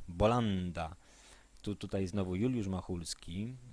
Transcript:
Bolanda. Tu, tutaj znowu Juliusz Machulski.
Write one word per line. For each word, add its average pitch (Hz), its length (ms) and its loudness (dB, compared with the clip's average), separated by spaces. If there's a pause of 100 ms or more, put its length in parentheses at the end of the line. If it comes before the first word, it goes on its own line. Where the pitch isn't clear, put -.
Bolanda. 92 880 2 (680)
Tu, 101 140 -2
tutaj 98 320 -2
znowu 92 280 0
Juliusz 113 320 2
Machulski. 95 880 -4 (180)